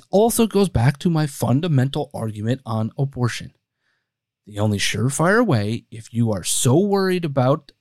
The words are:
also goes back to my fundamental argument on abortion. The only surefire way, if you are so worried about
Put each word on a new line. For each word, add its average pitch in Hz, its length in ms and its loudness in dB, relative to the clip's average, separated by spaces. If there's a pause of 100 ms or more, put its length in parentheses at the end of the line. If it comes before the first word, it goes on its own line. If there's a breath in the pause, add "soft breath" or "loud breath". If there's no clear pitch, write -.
(100)
also 226 360 4
goes 196 240 2
back 123 300 2
to 180 100 0
my 156 160 0
fundamental 139 880 0
argument 110 500 -4
on 110 320 -4
abortion. 135 560 -4 (920)
The 101 120 -12
only 104 200 0
surefire 165 680 0
way, 110 440 -2
if 113 240 -18
you 117 180 0
are 95 120 -4
so 139 340 2
worried 190 480 0
about 143 540 0